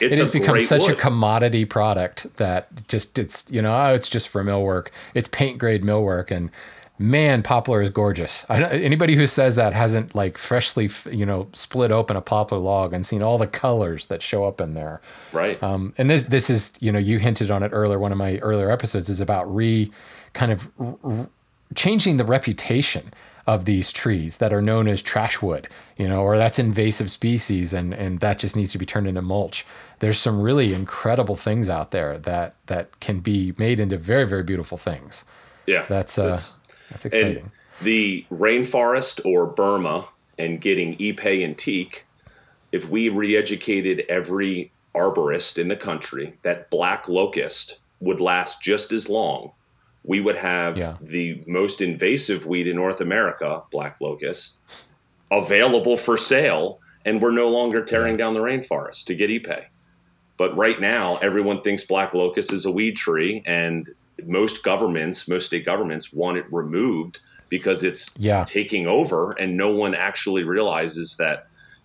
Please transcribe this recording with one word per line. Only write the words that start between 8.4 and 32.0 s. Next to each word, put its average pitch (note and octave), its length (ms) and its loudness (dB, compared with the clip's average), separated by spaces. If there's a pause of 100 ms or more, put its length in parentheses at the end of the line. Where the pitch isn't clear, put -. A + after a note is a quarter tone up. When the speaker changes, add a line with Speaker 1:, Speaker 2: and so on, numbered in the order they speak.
Speaker 2:
I A2 100 4
don't, E3+ 100 2
anybody D#3 460 4
who D3 100 6
says C3 300 4
that A2 160 4
hasn't, A2+ 420 2
like, G2 240 -2
freshly, - 460 0
f-, - 260 -6
you G2+ 160 -2
know, G2 280 -2
split B2 360 0
open A2 260 2
a F#2 40 0
poplar G#2 380 0
log F#2+ 340 0
and F2+ 120 -4
seen G#2 200 -2
all A#2 140 2
the A2 100 2
colors G2+ 580 -2
that - 160 -8
show G2+ 220 0
up G2 160 -2
in D#2+ 140 -4
there. D#2 260 -8 (320)
Speaker 1:
Right. F2+ 280 -2
Speaker 2:
Um, G2 380 -2
and C3 100 4
this, D3 160 4
this A#2+ 260 2
is, A2+ 280 2
you A2 140 2
know, G#2 80 4
you G#2 180 2
hinted G#2+ 320 2
on G2+ 140 2
it G#2+ 80 -2
earlier. G#2 260 2
One G2+ 140 0
of G2 60 0
my F#2+ 200 0
earlier G#2 320 0
episodes G#2+ 380 -2
is G2 120 -4
about F#2+ 320 -2
re-, A2 380 2 (440)
kind A#2 180 2
of F#2 260 -4
r-, B2 240 -6
r-, A#2+ 260 -4 (460)
changing F#3 440 4
the B2 60 2
reputation A#2 880 0 (360)
of G2+ 160 2
these F#2+ 260 2
trees E2+ 460 -2
that A2 160 0
are G2+ 100 2
known A2 240 2
as G2+ 160 0
trash - 400 -2
wood, E2 240 -2 (300)
you G2 100 -2
know, F#2+ 160 0
or G#2 160 4
that's A2+ 220 4
invasive G#2+ 500 2
species G2+ 640 0
and, F2 180 -4
and F#2 280 -4
that F#2+ 180 2
just - 160 -4
needs G2+ 160 0
to - 80 -6
be F#2 80 -4
turned G2+ 220 -2
into F#2 140 -2
mulch. F#2+ 440 -2 (320)
There's G#2+ 220 2
some G#2+ 200 2
really A#2 320 4
incredible G#2 600 0
things A2 340 -2
out D#2+ 220 -4
there D2+ 280 -2